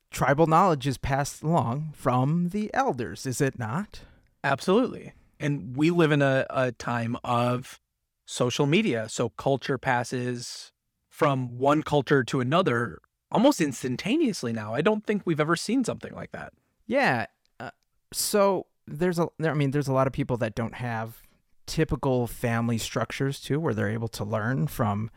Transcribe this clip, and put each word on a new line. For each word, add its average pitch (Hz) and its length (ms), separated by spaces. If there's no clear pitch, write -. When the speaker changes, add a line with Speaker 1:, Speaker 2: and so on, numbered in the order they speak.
Speaker 1:
tribal 143 360
knowledge 160 400
is 131 100
passed 139 440
along 151 540
from 143 540
the 208 240
elders, 123 520
is 131 140
it 135 180
not? 123 440
Speaker 2:
Absolutely. 185 680
And 131 380
we 151 120
live 170 220
in 143 100
a, 135 280
a 127 240
time 120 500
of 123 560
social 127 400
media, 143 420
so 120 220
culture 135 480
passes 123 960
from 131 500
one 143 260
culture 143 420
to 135 160
another 123 580
almost 254 300
instantaneously 170 920
now. 107 220
I 131 80
don't 214 240
think 208 200
we've 160 140
ever 156 160
seen 240 300
something - 280
like - 180
that. - 200
Speaker 1:
Yeah. 208 400
Uh, 131 100
so 196 540
there's 165 340
a, 165 80
there, 160 140
I - 20
mean, 143 180
there's 139 160
a 135 60
lot 131 140
of 127 60
people 135 240
that 113 180
don't 113 200
have 113 460
typical 139 580
family 117 540
structures 135 600
too, 139 200
where 151 160
they're 104 160
able 113 160
to - 160
learn 110 420
from 110 520